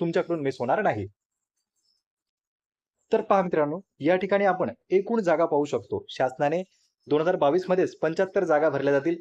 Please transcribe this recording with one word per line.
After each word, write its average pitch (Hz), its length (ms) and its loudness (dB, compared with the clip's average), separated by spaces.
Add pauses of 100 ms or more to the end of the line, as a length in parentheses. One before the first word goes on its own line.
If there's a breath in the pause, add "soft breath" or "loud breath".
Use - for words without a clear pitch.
तुमच्याकडून 170 420 -2
मिस 135 180 -4
होणार 139 220 0
नाही. 113 240 -2 (2000)
तर 226 100 2
पहा 196 200 2
मित्रांनो, 160 380 -2 (200)
या 160 160 2
ठिकाणी 196 300 0
आपण 180 240 0 (200)
एकूण 202 320 0
जागा 165 240 2
पाहू 147 200 0
शकतो. 113 440 -6
शासनाने 147 520 -2 (440)
दोन 147 140 2
हजार 180 160 0
बावीस 156 320 2
मध्येच 180 280 0
पंच्याहत्तर 185 480 -2
जागा 156 260 2
भरल्या 139 220 0
जातील 151 280 0